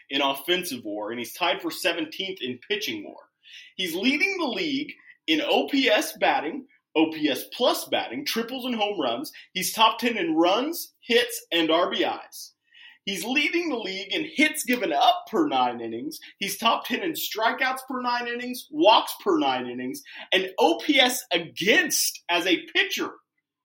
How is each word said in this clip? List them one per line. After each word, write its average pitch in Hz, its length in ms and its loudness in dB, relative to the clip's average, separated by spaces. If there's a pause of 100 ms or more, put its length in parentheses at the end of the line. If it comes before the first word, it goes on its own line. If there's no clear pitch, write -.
in 143 140 0
offensive 139 600 -2
war, 104 260 -6
and 120 80 -6
he's 117 160 -10
tied 185 260 -2
for 170 100 -6
seventeenth 170 720 -4
in 123 260 -6
pitching 120 380 -4
war. - 140 -16 (580)
He's 175 180 -4
leading 311 440 0
the 330 80 0
league 165 480 -4 (320)
in 156 160 2
O 208 260 2
P 269 200 2
S 240 300 2
batting, 151 480 0 (300)
O 160 160 6
P - 160 0
S 127 240 -2
plus 302 320 2
batting, 117 400 -2
triples 240 400 -4
and 247 100 -2
home 208 260 -2
runs. 123 300 -2 (220)
He's 185 200 -4
top 226 260 6
ten 233 180 0
in 170 180 0
runs, 208 680 2
hits, - 520 0
and 165 180 4
R 165 180 4
B 196 140 -2
Is. - 500 -6 (520)
He's 190 200 -6
leading 311 440 0
the 262 80 -2
league 196 360 -8
in 175 220 -4
hits 302 300 2
given 202 280 0
up 226 380 4
per 175 160 2
nine 127 340 2
innings. 117 380 -8 (200)
He's 196 200 -6
top - 280 2
ten 233 160 -4
in 170 100 -2
strikeouts 254 760 -2
per 247 140 -4
nine 240 240 -2
innings, 240 460 -8
walks 196 500 6
per 175 160 2
nine 131 280 0
innings, 127 360 -8 (300)
and 190 260 2
O 320 260 4
P 277 140 2
S 254 340 2
against 175 960 0
as 349 180 0
a 180 280 0
pitcher. 381 380 -2 (520)